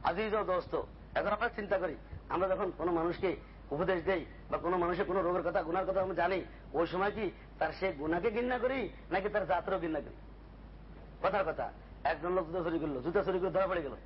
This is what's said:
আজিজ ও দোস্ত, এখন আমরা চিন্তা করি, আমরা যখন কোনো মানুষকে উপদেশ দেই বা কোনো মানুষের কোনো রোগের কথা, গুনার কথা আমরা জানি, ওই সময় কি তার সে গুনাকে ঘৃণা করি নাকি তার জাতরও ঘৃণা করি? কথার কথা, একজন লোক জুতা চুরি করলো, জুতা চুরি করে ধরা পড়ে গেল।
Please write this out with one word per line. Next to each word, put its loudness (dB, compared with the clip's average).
আজিজ 0
ও 2
দোস্ত, 0
এখন 2
আমরা 2
চিন্তা 0
করি, 0
আমরা 2
যখন 2
কোনো 0
মানুষকে 2
উপদেশ 2
দেই 2
বা 0
কোনো 2
মানুষের 2
কোনো 2
রোগের 2
কথা, 2
গুনার 0
কথা 2
আমরা 0
জানি, 2
ওই 4
সময় 2
কি -2
তার 2
সে 2
গুনাকে 0
ঘৃণা 0
করি 0
নাকি 2
তার 0
জাতরও 2
ঘৃণা 0
করি? -10
কথার 4
কথা, -2
একজন 2
লোক 4
জুতা 0
চুরি 2
করলো, 0
জুতা 2
চুরি 2
করে 2
ধরা 4
পড়ে 0
গেল। -4